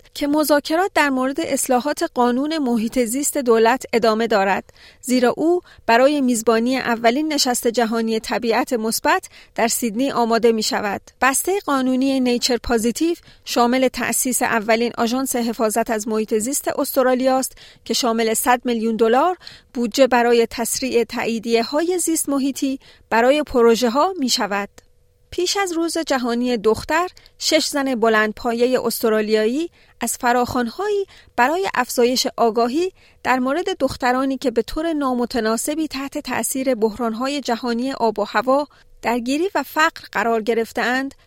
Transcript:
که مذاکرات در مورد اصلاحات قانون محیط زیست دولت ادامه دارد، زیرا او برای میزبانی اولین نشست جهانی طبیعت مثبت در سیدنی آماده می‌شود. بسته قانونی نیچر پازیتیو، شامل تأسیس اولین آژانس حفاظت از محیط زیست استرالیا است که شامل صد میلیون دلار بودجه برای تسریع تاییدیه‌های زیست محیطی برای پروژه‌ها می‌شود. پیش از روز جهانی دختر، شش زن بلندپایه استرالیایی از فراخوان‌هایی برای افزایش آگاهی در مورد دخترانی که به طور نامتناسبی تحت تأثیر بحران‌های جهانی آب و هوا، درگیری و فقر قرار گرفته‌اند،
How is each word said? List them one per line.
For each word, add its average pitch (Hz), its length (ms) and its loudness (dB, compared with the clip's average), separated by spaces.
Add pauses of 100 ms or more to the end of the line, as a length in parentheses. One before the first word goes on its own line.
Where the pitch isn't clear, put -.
(140)
که 285 140 -4
مذاکرات 302 680 2
در 294 140 4
مورد 269 300 -2
اصلاحات 277 640 -2 (100)
قانون 254 440 0
محیط 240 420 -2
زیست 254 380 -2
دولت 233 460 4 (100)
ادامه 220 340 2
دارد، 196 360 2 (380)
زیرا 247 360 2
او 349 240 2 (240)
برای 269 360 4
میزبانی 240 560 2
اولین 240 560 0
نشست 254 340 0
جهانی 226 520 0
طبیعت 233 540 -2
مثبت 240 520 0 (300)
در 233 120 2
سیدنی 233 440 -2
آماده 226 400 2
می‌شود. 214 500 -2 (200)
بسته 269 440 0
قانونی 262 540 0
نیچر 247 380 0
پازیتیو، 240 580 0 (300)
شامل 254 420 2
تأسیس 240 540 -2
اولین 226 560 0
آژانس 254 380 -2
حفاظت 226 540 -2
از 214 180 -4
محیط 220 300 -2
زیست 254 300 -4
استرالیا 262 680 0
است - 200 -4 (280)
که 226 80 -2
شامل 226 400 0
صد 247 320 2
میلیون 226 300 -2
دلار 254 420 2 (360)
بودجه 240 340 2
برای 240 420 4
تسریع 233 540 -2
تاییدیه‌های 233 960 -2
زیست 320 300 -2
محیطی 269 500 -2 (300)
برای 254 340 4
پروژه‌ها 240 720 4
می‌شود. 208 520 -2 (680)
پیش 359 220 -2
از 392 140 -2
روز 330 260 -2
جهانی 247 600 0
دختر، 262 500 0 (300)
شش - 280 2
زن 269 300 -2
بلندپایه 226 880 2
استرالیایی 220 880 0 (300)
از - 200 -6
فراخوان‌هایی 247 840 0 (300)
برای 320 400 2
افزایش 247 520 0 (100)
آگاهی 233 540 0 (320)
در 254 160 0
مورد 339 380 -2
دخترانی 262 600 0
که 254 140 -2
به 226 100 0
طور 320 320 -4
نامتناسبی 254 920 -2
تحت 269 300 -8
تأثیر 254 580 -2
بحران‌های 226 640 -2
جهانی 240 500 -4
آب 220 280 -2
و 196 40 2
هوا، 262 440 0 (340)
درگیری 247 540 -2
و 294 80 -2
فقر - 480 -2
قرار 226 300 0
گرفته‌اند، 233 760 -2 (120)